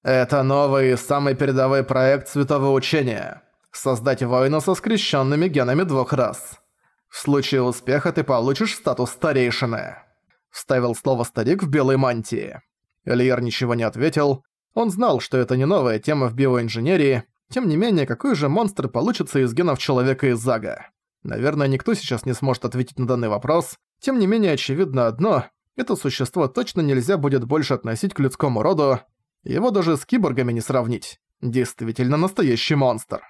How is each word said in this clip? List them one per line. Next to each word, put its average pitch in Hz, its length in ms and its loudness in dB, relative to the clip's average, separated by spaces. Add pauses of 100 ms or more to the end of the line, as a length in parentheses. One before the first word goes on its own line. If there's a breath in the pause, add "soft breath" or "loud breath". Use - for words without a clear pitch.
"Это 131 400 2
новый 135 500 2
и 123 40 2
самый 143 380 -2
передовой 135 500 2
проект 135 440 2
святого 139 420 0
учения. 135 720 -2 (280)
Создать 127 520 -2
воина 131 380 2
со 185 140 0
скрещёнными 156 760 0
генами 139 340 2
двух 143 320 0
рас. - 440 -2 (520)
В - 80 -14
случае 139 420 2
успеха 127 520 0
ты 160 120 -2
получишь 139 520 0
статус 127 340 -2
старейшины", 123 840 -2 (540)
вставил 123 440 0
слово 120 300 0
старик 139 380 0
в 165 60 -2
белой 135 300 2
мантии. 117 640 -2 (420)
Эльер 123 380 2
ничего 120 320 -2
не 117 80 -2
ответил. 139 600 0 (320)
Он 226 180 0
знал, 190 260 2
что 127 200 -2
это 127 180 0
не 131 80 2
новая 135 340 2
тема 139 300 0
в 113 60 -6
биоинженерии, 127 880 2 (260)
тем 254 160 -2
не 151 100 2
менее, 180 300 2
какой 262 300 -2
же 143 120 0
монстр 190 380 0
получится 143 540 -2
из 120 120 2
генов 147 280 0
человека 131 480 0
и 123 60 2
Зага? 113 560 -4 (340)
Наверное, 139 420 -2
никто 135 280 0
сейчас - 300 -6
не 131 80 -4
сможет 131 320 -2
ответить 123 320 -4
на 127 100 -2
данный 120 220 0
вопрос. 127 480 -2 (220)
Тем 262 220 -2
не 185 80 4
менее, 202 240 2
очевидно 135 560 0
одно – 147 380 0 (280)
это 240 220 -4
существо 139 500 -2
точно 185 360 -4
нельзя 139 340 2
будет 139 280 0
больше 143 300 0
относить 120 400 -4
к - 60 -6
людскому 131 420 0
роду, 143 380 2 (420)
его 214 300 0
даже 165 240 2
с - 100 -8
киборгами 131 460 0
не 117 80 -2
сравнить. 120 580 -2 (220)
Действительно 123 760 -2
настоящий 160 600 0
монстр. 123 540 0